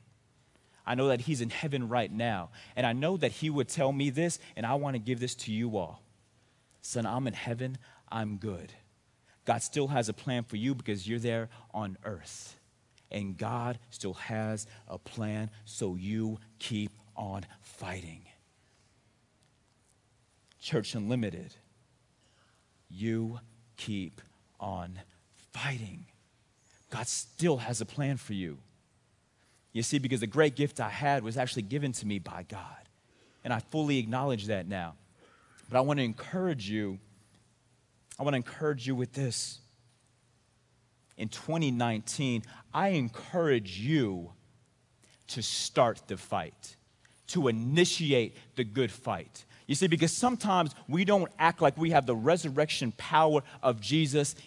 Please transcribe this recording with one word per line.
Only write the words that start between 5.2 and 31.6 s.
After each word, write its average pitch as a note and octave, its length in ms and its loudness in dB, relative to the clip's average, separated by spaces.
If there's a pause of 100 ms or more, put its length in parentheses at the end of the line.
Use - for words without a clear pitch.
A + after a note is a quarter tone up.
this B2 160 -2
to - 160 -6
you A2 240 -2
all. E2 260 -4 (800)
"Son, A#2 240 -2
I'm B2+ 200 -2
in A2 80 -2
heaven. B2+ 440 -6 (320)
I'm G#2+ 260 -4
good. F#2 380 -8 (720)
God A#2 180 2
still C#3 260 0
has B2 200 2
a G#2+ 40 -4
plan B2 320 -4
for A2+ 120 -8
you B2+ 180 0
because G2+ 340 -4
you're A#2 100 -2
there A2+ 300 -2 (260)
on G2+ 300 -4
earth. - 520 -12 (540)
And G2 260 -6
God A#2+ 440 -4 (100)
still - 240 -8
has A2 520 -4 (200)
a - 120 -12
plan, G#2+ 520 -6 (140)
so F#2 320 -6
you A2 420 -4 (220)
keep G#2 320 -4 (240)
on G2 280 -8 (160)
fighting." F2+ 640 -12 (2250)
Church A#2 340 -2
Unlimited, G#2 600 -2 (1300)
you A2+ 520 -2 (360)
keep G2 440 -6 (380)
on F#2 420 -8 (520)
fighting. B2+ 540 -6 (840)
God A#2 180 -6
still - 500 0
has A#2 220 -4
a A2 60 -4
plan C#3 320 -4
for - 160 -8
you. E2 240 -4 (1120)
You A2+ 100 -2
see, D3 160 2
because B2+ 220 0
the A2+ 60 0
great C#3 300 4
gift C#3 240 -2
I G#2+ 100 -2
had C3+ 320 0
was A2+ 160 -4
actually B2 240 -2